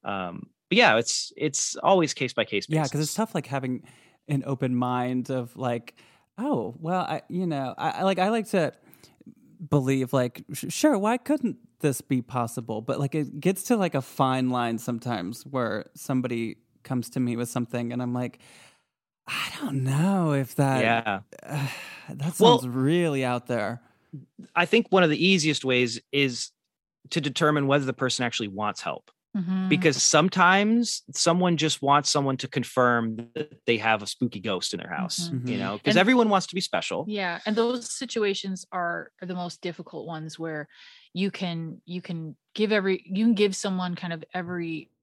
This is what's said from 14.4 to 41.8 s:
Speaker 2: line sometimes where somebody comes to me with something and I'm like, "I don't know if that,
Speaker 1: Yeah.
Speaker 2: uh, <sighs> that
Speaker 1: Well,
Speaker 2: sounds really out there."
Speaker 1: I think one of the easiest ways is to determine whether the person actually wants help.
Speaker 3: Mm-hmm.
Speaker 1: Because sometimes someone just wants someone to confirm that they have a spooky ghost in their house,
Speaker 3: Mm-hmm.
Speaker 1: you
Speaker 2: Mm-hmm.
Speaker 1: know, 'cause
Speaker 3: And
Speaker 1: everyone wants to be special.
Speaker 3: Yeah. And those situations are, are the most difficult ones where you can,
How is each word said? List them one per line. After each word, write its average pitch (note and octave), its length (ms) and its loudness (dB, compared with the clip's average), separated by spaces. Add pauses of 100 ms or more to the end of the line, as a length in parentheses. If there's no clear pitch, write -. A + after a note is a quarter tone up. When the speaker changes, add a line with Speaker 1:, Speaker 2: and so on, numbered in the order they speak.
Speaker 2:
line A#2 280 0
sometimes A2+ 680 -6
where A#2 400 -2 (100)
somebody A#2+ 600 -2 (260)
comes B2 260 -4
to C3 100 -4
me A#2+ 160 0
with A#2 120 -4
something A#2+ 440 -4
and B2 100 -4
I'm B2 120 -4
like, B2 240 -6 (880)
"I - 240 -6 (100)
don't C#3 240 -2
know D#3+ 480 2
if C3+ 240 0
that, C3+ 260 4
Speaker 1:
Yeah. A2+ 380 2 (220)
Speaker 2:
uh, C#3 260 -4 (200)
<sighs> - 220 -18
that C#3 280 -6
Speaker 1:
Well, - 220 10
Speaker 2:
sounds B2+ 80 -6
really C#3 560 2
out B2 220 -2
there." A#2 360 -2 (720)
Speaker 1:
I F3 120 2
think A#3 240 4
one F#3+ 120 6
of D#3+ 80 6
the D3+ 140 2
easiest D#3+ 400 4
ways B2 360 2 (120)
is C3+ 380 0 (600)
to E3+ 100 0
determine D3 460 2
whether C#3 200 4
the C3 80 -2
person B2+ 320 -2
actually A#2 220 -4
wants G#2 340 -4
help. - 280 -8 (260)
Speaker 3:
Mm-hmm. F#3 320 -2
Speaker 1:
Because D#3 340 2
sometimes F#3+ 1000 4 (100)
someone E3+ 460 2
just D3+ 240 0
wants C#3+ 280 4
someone C3+ 280 2
to - 100 -8
confirm A#2+ 680 2 (180)
that - 320 -8
they A#2 100 4
have G#2+ 260 2
a G2+ 40 -8
spooky A2+ 340 -4
ghost F#2+ 320 -4
in F#2+ 80 -6
their - 100 -12
house, E3+ 380 -4
Speaker 3:
Mm-hmm. B2+ 200 -4
Speaker 1:
you B2 60 -2
Speaker 2:
Mm-hmm. - 80 -2
Speaker 1:
know, G2 160 -4
'cause - 160 2
Speaker 3:
And E3+ 40 8
Speaker 1:
everyone A3 320 6
wants F#3+ 180 4
to - 60 -14
be F#3 80 -2
special. - 440 -2
Speaker 3:
Yeah. F#3+ 400 -4
And G#3+ 80 0
those A#3 380 -2
situations G3 800 -4
are, E3+ 480 -6
are F#3 80 -10
the F3+ 60 -6
most F3 260 -8
difficult E3 460 -10
ones D#3+ 320 -10
where D#3 280 -8 (460)
you F#3+ 180 -2
can, E3+ 540 -8